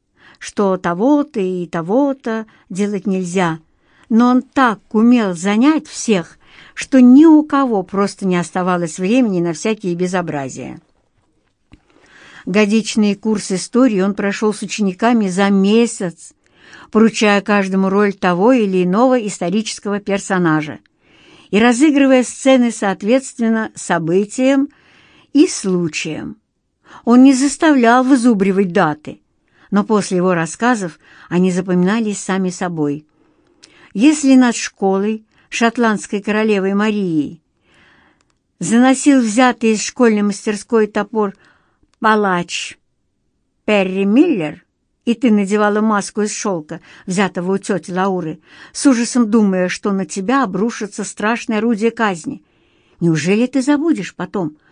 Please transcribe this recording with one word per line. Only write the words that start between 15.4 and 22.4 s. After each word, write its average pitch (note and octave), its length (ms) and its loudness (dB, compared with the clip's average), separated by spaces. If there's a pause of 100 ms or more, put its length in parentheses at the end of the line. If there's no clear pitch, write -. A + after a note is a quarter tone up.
месяц, G3+ 840 0 (580)
поручая G#3 500 2
каждому F#3+ 480 0
роль G3+ 240 0
того F#3+ 380 0
или G3 320 2
иного A#3 320 2 (100)
исторического G3+ 720 -6
персонажа F3 800 -2 (720)
и G3 80 2
разыгрывая C4 640 4
сцены B3 480 2